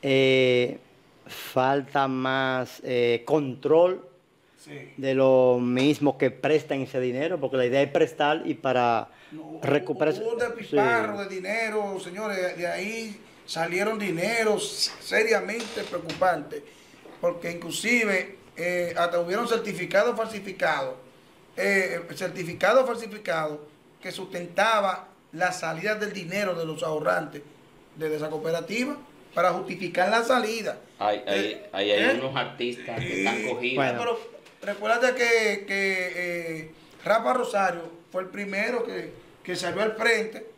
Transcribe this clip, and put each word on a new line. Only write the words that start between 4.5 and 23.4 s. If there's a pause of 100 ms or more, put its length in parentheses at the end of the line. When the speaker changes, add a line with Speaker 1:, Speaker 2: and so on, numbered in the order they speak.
Speaker 2:
Sí.
Speaker 1:
de
lo
mismo
que
prestan
ese
dinero,
porque
la
idea
es
prestar
y
para (240)
Speaker 2:
No,
hubo,
Speaker 1:
recuperar
Speaker 2:
hubo
un
Speaker 1:
sí.
Speaker 2:
despilfarro
de
dinero,
señores,
de
ahí (280)
salieron
dineros
seriamente
preocupantes, (600)
porque
inclusive, (220)
eh,
hasta
hubieron
certificados
falsificados, (600)
eh, (140)
certificados
falsificados (420)